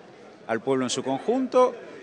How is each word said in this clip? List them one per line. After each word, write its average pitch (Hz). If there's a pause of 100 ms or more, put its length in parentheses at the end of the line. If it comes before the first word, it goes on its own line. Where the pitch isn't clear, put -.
(480)
al 113
pueblo 131
en 120
su 120
conjunto, 247 (280)